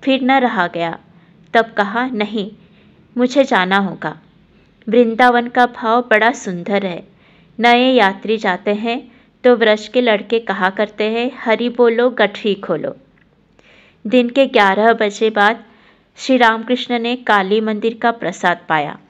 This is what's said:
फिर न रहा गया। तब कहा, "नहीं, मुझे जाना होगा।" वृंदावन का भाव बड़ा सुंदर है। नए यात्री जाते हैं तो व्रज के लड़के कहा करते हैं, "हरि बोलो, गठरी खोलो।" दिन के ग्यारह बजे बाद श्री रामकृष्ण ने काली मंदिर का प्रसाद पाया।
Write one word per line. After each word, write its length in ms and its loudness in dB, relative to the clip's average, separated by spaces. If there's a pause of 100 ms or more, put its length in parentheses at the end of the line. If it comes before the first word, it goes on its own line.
फिर 180 0
न 100 0
रहा 360 0
गया। 320 -6 (540)
तब 120 4 (120)
कहा, 300 -2
"नहीं, 440 -6 (680)
मुझे 260 2
जाना 340 0
होगा।" 420 -6 (680)
वृंदावन 580 2
का 180 2
भाव 360 0
बड़ा 300 2
सुंदर 540 -6
है। 220 -10 (520)
नए 340 4
यात्री 440 0
जाते 360 -2
हैं 380 -6 (320)
तो 120 6
व्रज 320 0
के 140 0
लड़के 380 0
कहा 300 -2
करते 340 -4
हैं, 320 -2
"हरि 340 -2
बोलो, 400 2
गठरी 460 -2
खोलो।" 400 -6 (1120)
दिन 220 2
के 160 2
ग्यारह 480 4
बजे 360 -2
बाद 340 0 (540)
श्री 200 0
रामकृष्ण 640 0
ने 160 -4
काली 460 0
मंदिर 400 -4
का 100 0
प्रसाद 580 -4
पाया। 300 -4 (100)